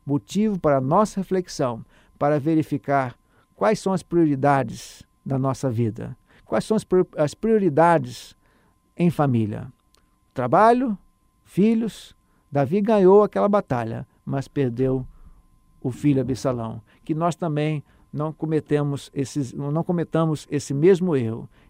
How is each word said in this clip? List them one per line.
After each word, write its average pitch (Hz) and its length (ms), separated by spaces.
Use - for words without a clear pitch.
motivo 190 500
para 151 200
a 135 40
nossa 180 380
reflexão, 151 680
para 147 220
verificar 139 760
quais 208 240
são 196 120
as 180 120
prioridades 143 1000
da 139 100
nossa 135 320
vida, 117 480
quais 220 200
são 220 120
as - 80
pri-, 185 220
as 147 180
prioridades 165 1000
em 170 140
família. 117 560
Trabalho, 208 640
filhos. 220 720
Davi 143 300
ganhou 202 440
aquela 202 240
batalha, 127 580
mas 135 220
perdeu 131 580
o 131 100
filho 135 300
Absalão. 120 600
Que 160 120
nós 165 180
também 151 480
não 151 200
cometemos 147 800
esses, 139 400
não 147 300
cometamos 160 640
esse 147 240
mesmo 165 440
erro 120 340